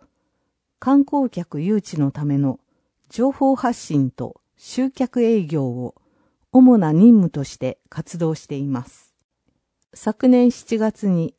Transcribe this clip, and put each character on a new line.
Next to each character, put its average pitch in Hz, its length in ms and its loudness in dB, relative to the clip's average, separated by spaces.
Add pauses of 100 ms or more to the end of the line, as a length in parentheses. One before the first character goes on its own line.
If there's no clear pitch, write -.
(800)
観 277 240 2
光 277 260 -2
客 170 300 -10
誘 196 180 -2
致 170 220 -6
の 139 120 0
た 147 140 -8
め 143 120 -2
の 139 220 -2 (500)
情 254 220 -2
報 269 240 0
発 240 240 -4
信 135 320 -2
と - 280 -14 (160)
集 - 360 -6
客 247 320 -4
営 226 220 0
業 147 200 -4
を 123 300 -8 (560)
主 254 260 8
な 165 160 0
任 220 220 8
務 180 140 4
と 143 140 -8
し - 140 -14
て 127 220 -8 (100)
活 - 280 -12
動 160 180 -2
し - 120 -16
て 147 80 -10
い 139 120 -6
ま 127 180 -6
す。 - 300 -20 (800)
昨 - 340 -4
年 247 240 4
七 - 260 -8
月 214 300 -4
に 170 320 -2